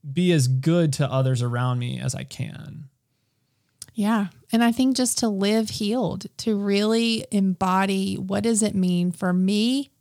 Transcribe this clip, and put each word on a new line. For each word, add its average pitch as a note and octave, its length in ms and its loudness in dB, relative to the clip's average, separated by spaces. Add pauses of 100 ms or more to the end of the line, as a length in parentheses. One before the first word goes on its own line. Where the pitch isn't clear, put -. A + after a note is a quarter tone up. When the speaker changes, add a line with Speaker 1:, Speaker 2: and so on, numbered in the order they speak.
(140)
Speaker 1:
be F3+ 180 2
as C#3+ 160 4
good D3+ 460 2
to C#3 180 -2
others C3 300 0
around B2 360 0
me B2 220 -6
as C3 160 -4
I - 80 -8
can. - 600 -12 (1080)
Speaker 2:
Yeah. G#3 340 -2 (240)
And A3+ 120 4
I A#3 80 4
think B3+ 240 2
just B3+ 240 -2
to A#3 80 0
live G#3+ 420 0
healed, G#3 560 -4 (120)
to A3 180 -2
really G#3+ 760 0
embody F#3+ 880 0
what G3 280 -4
does A3 200 2
it G#3 100 0
mean F3+ 380 2
for F3+ 220 -2
me G#3 680 0